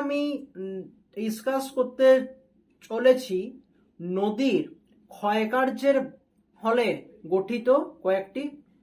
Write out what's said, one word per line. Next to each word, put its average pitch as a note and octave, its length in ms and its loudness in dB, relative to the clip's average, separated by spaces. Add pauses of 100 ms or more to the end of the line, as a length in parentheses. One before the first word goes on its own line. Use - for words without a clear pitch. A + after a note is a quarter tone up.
আমি, C#4+ 460 -4 (100)
উম, F#3+ 260 -8 (320)
ডিসকাস A#3+ 560 -4
করতে B3+ 360 0 (800)
চলেছি A#3+ 720 2 (400)
নদীর G3+ 640 0 (460)
ক্ষয়কার্যের A#3+ 880 0 (640)
ফলে A3+ 280 0 (420)
গঠিত G#3 380 -2 (340)
কয়েকটি F#3+ 400 -2 (400)